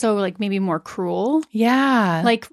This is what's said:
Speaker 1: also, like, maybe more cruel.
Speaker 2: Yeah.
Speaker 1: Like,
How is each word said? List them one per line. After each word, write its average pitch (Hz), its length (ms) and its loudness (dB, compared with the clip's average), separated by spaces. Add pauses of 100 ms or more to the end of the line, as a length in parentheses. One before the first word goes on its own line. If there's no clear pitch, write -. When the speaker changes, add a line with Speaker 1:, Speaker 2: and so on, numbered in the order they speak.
Speaker 1:
also, 220 120 2
like, 190 240 -4
maybe 196 200 -2
more 180 200 -2
cruel. 196 720 -2
Speaker 2:
Yeah. 233 720 2
Speaker 1:
Like, 233 300 2